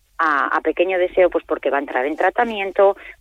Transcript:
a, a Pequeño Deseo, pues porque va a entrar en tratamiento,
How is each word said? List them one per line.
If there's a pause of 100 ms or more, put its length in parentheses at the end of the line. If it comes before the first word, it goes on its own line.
(180)
a,
a
Pequeño
Deseo,
pues
porque
va
a
entrar
en
tratamiento, (240)